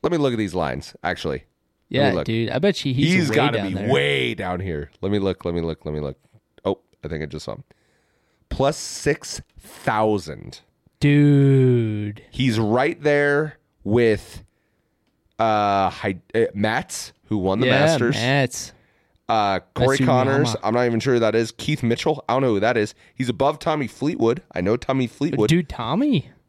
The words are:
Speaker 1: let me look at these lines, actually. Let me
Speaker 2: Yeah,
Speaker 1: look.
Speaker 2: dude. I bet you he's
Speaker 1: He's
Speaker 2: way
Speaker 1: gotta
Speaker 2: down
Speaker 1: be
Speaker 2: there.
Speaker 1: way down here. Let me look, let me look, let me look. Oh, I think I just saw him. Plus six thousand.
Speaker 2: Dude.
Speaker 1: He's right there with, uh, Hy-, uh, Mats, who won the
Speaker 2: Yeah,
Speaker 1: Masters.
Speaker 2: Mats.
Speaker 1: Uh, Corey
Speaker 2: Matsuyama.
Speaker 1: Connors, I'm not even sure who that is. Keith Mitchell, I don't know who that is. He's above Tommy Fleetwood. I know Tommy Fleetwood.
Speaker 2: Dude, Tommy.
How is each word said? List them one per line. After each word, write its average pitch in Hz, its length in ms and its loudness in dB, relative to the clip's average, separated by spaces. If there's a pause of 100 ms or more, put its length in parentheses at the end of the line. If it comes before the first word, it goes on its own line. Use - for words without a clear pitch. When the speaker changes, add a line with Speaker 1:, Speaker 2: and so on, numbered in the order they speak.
Speaker 1:
let - 100 -2
me 170 60 0
look 139 140 0
at 113 60 -2
these 95 160 -2
lines, 76 480 -4
actually. 82 420 -4 (460)
Let 123 100 -2
me 143 80 4
Speaker 2:
Yeah, 120 40 0
Speaker 1:
look. 80 140 -2
Speaker 2:
dude. 113 240 -2
I 127 80 -2
bet 190 260 -2
you 139 80 -2
he's 151 220 2
Speaker 1:
He's 170 160 2
Speaker 2:
way 110 60 -2
Speaker 1:
gotta 123 220 0
Speaker 2:
down 98 100 -4
Speaker 1:
be 92 60 -4
Speaker 2:
there. 98 180 -4
Speaker 1:
way 139 420 -2
down 90 260 -6
here. 78 300 -6 (100)
Let 98 120 -4
me 104 80 0
look, 95 240 -4
let 87 100 -4
me 87 60 -2
look, 82 240 -6
let 78 100 -8
me 76 60 -6
look. 69 180 -8 (460)
Oh, 98 140 -2 (260)
I 78 40 -8
think 78 140 -6
I 78 40 -8
just 78 180 -12
saw - 100 -10
him. - 100 -18 (840)
Plus 139 280 -2
six - 640 -6 (180)
thousand. 107 1000 -4 (400)
Speaker 2:
Dude. 131 1300 4
Speaker 1:
He's 123 280 0
right 123 440 2
there 143 560 2 (260)
with, 110 580 2 (960)
uh, 104 520 2
Hy-, 98 300 -6 (140)
uh, 113 200 4
Mats, 107 580 -4 (140)
who 107 120 -2
won 95 220 0
the 127 60 2
Speaker 2:
Yeah, 131 200 2
Speaker 1:
Masters. 127 300 2
Speaker 2:
Mats. 131 560 -2 (560)
Speaker 1:
Uh, 101 320 2 (140)
Corey 127 240 2
Speaker 2:
Matsuyama. 131 80 2
Speaker 1:
Connors, 131 560 2
I'm 110 120 0
not 123 120 2
even 117 140 0
sure 127 140 2
who 120 60 4
that 110 140 2
is. 113 180 0
Keith - 300 -4
Mitchell, 127 460 -2
I 113 60 2
don't 135 80 2
know 123 120 2
who 98 60 2
that 117 160 2
is. 104 180 -2 (200)
He's 127 140 -4
above 139 300 0
Tommy 156 300 -2
Fleetwood. 131 540 -2 (100)
I - 80 -6
know 101 160 0
Tommy 131 300 -2
Fleetwood. 113 420 -2
Speaker 2:
Dude, 165 200 2
Tommy. 180 640 -2 (180)